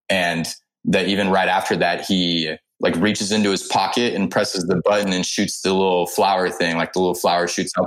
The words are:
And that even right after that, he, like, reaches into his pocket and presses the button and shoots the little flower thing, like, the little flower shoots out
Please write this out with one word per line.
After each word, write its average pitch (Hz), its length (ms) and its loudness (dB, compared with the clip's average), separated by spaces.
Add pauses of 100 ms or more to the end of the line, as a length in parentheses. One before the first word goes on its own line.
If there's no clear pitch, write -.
(100)
And 85 360 0 (380)
that 87 240 2
even 98 220 0
right 92 180 2
after 92 280 0
that, 87 280 0
he, 85 500 0 (260)
like, 80 160 0
reaches 101 340 0
into 104 220 2
his 95 100 -2
pocket 117 500 0
and 98 160 -2
presses 98 360 -2
the 87 200 0
button 101 280 2
and 92 120 -2
shoots - 360 -2
the 95 120 0
little 95 360 2
flower 95 420 2
thing, 85 260 -2
like, 82 160 -2
the 92 60 -2
little 90 160 2
flower 87 320 2
shoots 90 320 -4
out 92 80 2